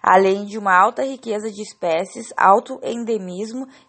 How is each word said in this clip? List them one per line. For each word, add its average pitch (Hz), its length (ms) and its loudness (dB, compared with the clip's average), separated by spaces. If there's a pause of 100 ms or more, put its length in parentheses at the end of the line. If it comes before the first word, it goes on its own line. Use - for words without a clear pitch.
além 196 420 4
de 202 140 -10
uma 196 180 0
alta 220 280 2
riqueza 226 480 -6
de 202 100 -12
espécies, 190 720 -6
alto 240 460 4
endemismo 220 840 -6 (220)